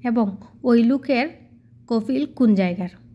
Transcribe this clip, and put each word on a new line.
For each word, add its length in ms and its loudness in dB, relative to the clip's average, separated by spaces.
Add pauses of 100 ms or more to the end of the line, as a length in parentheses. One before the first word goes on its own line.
এবং 220 0 (420)
ওই 100 4 (120)
লোকের 360 0 (640)
কফিল 320 -2 (160)
কোন 160 4
জায়গার 380 -2 (220)